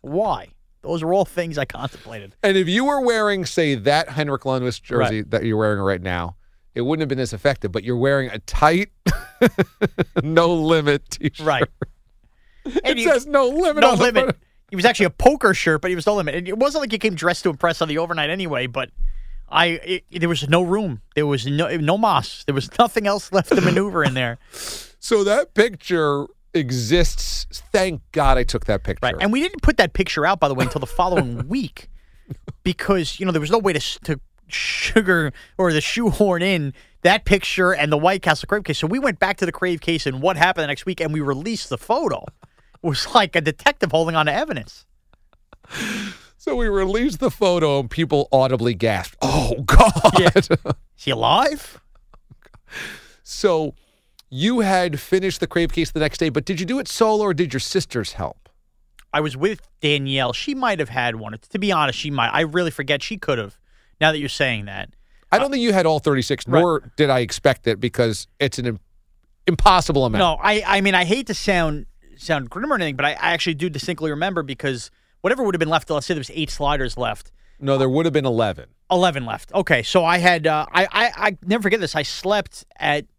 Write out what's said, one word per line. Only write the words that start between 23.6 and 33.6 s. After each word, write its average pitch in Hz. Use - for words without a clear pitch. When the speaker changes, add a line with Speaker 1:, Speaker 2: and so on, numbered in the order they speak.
Speaker 1:
maneuver 180
in 135
there. 120
<laughs> -
Speaker 2:
So 208
that 214
picture 160
exists. 131
Thank 185
God 135
I 123
took -
that 101
picture. -
Speaker 1:
Right. -
And 202
we 262
didn't 370
put -
that 185
picture 165
out, 190
by 151
the 139
way, 131
until 127
the 131
following 160
<laughs> -
week 233
because, 180
you 190
know, 185
there 156
was 151
no 233
way 196